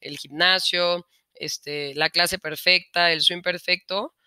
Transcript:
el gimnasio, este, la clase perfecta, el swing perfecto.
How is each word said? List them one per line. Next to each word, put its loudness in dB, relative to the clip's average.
el -12
gimnasio, 0
este, -8
la 2
clase 0
perfecta, 2
el 0
swing 2
perfecto. -4